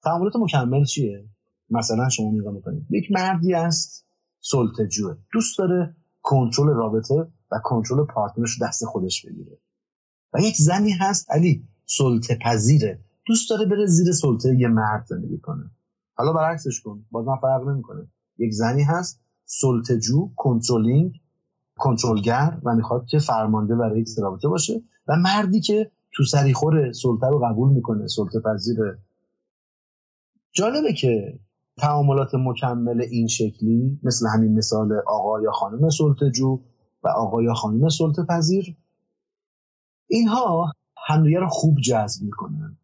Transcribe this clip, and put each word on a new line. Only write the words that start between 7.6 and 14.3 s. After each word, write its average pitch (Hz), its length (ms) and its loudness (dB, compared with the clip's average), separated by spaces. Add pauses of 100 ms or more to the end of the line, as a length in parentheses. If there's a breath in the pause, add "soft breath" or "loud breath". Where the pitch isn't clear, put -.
کنترل 127 400 0
پارتنرش 113 460 -4
رو 117 160 -4
دست - 180 -6
خودش 92 420 -6
بگیره، - 320 -18 (760)
و - 60 0
یک 202 180 2
زنی 185 340 4
هست 196 400 -2
علی 165 380 2 (180)
سلطه 120 560 0
پذیره، 113 600 2 (220)
دوست 226 240 0
داره 214 160 0
بره 202 200 2
زیر 175 260 4
سلطهٔ 131 420 0